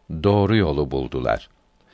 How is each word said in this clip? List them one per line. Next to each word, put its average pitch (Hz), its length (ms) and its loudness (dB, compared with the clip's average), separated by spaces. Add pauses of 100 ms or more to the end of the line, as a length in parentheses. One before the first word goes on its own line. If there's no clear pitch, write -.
(100)
Doğru 101 460 2
yolu 73 340 0
buldular. 62 580 -4 (460)